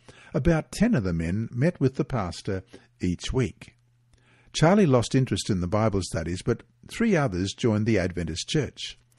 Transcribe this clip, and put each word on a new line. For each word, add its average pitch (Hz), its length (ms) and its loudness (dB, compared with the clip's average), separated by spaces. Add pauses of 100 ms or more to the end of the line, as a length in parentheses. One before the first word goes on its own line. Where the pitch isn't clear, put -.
(340)
About 156 380 0
ten 226 240 2
of 104 80 0
the 90 80 0
men 85 400 -2
met 135 260 0
with 135 160 0
the 156 100 -2
pastor 95 600 -6 (360)
each 90 320 -4
week. - 420 -4 (800)
Charlie 196 320 6
lost 127 300 4
interest 127 340 0
in 98 120 0
the 87 80 -2
Bible 104 340 0
studies, 85 400 -6
but - 220 -2 (240)
three 226 260 0
others 98 400 0
joined 107 320 0
the 107 140 4
Adventist 85 480 -4
church. - 500 -4 (200)